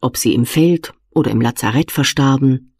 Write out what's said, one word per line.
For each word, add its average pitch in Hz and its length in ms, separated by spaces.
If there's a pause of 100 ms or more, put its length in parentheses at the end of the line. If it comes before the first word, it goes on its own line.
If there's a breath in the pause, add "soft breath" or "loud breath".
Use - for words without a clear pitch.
ob - 160
sie - 160
im 120 140
Feld 165 480 (160)
oder 147 180
im 107 100
Lazarett 120 520
verstarben, 135 880